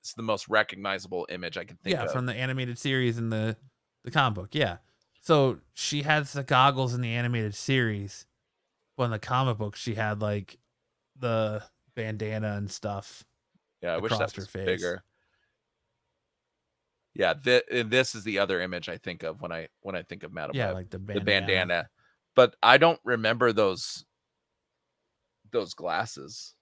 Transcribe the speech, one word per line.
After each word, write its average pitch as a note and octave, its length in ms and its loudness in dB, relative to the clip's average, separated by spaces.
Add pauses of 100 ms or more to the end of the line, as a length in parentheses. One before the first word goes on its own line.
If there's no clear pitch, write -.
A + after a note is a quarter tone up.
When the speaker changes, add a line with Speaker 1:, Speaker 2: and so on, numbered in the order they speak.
Speaker 1:
It's - 120 -10
the A#2 100 -10
most A2 280 -2
recognizable G2 800 0
image F2 260 -8
I F2+ 80 -8
can F2 140 -20
think - 180 -2
Speaker 2:
Yeah, A#2+ 80 -4
Speaker 1:
of. D#2+ 80 -6
Speaker 2:
from B2+ 140 -2
the A#2+ 80 -4
animated B2+ 440 -4
series B2+ 380 0
and A#2 160 -2
the, A2 240 -2 (480)
the A#2+ 60 -10
comic C3 240 2
book, F#2+ 200 -10
yeah. A2+ 240 -2 (440)
So C#3 380 4 (120)
she - 300 -4
has D3+ 320 0
the C#3 80 -4
goggles C3 520 4
in B2 60 -2
the A#2 140 -2
animated A#2+ 400 -2
series, A2 720 -2 (680)
but B2+ 80 0
in A#2 60 0
the G#2+ 80 -2
comic B2+ 400 0
book G#2 180 -6
she A2+ 180 -6
had, G#2+ 280 -2
like, G#2 360 -4 (580)
the A2 460 -2 (320)
bandana G#2+ 600 -4
and G2+ 140 -6
stuff. - 540 -8 (580)
Speaker 1:
Yeah, F2 120 -2
I E2 40 0
wish A2 140 -2
that A2+ 40 2
Speaker 2:
across - 180 -2
her G2 80 -10
Speaker 1:
was F2+ 60 -12
Speaker 2:
face. F#2+ 180 -6
Speaker 1:
bigger. F2+ 380 -2 (2000)
Yeah, F2 180 2
thi-, B2 380 4
and A#2 200 0
this B2+ 240 2
is G#2 100 -10
the G2 160 0
other F#2+ 200 2
image F2+ 300 -6
I E2 80 -8
think F2 240 -10
of E2 180 -8
when E2+ 120 -8
I, D#2+ 160 -8 (120)
when G2 140 -8
I E2+ 80 -6
think - 220 -14
of D#2+ 80 -12
Madam D#2+ 240 -8
Speaker 2:
Yeah, A#2+ 100 -2
Speaker 1:
Web, F#2 80 -2
Speaker 2:
like, F#2 160 -10
the - 80 -10
Speaker 1:
the F#2+ 60 -12 (160)
Speaker 2:
bandana. F#2+ 40 -8 (220)
Speaker 1:
bandana. F2+ 420 2 (460)
But B2 280 8
I A#2+ 140 10
don't E3 280 6
remember A#2 480 2
those, G2 520 0 (1500)
those G#2 220 -2
glasses. E2+ 880 -6